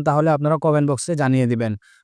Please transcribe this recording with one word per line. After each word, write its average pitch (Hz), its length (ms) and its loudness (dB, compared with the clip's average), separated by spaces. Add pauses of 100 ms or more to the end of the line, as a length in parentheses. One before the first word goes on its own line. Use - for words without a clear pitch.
তাহলে 151 240 2
আপনারা 147 260 0
কমেন্ট 151 320 2
বক্সে 143 260 -4
জানিয়ে 131 320 2
দিবেন। 117 240 -2 (320)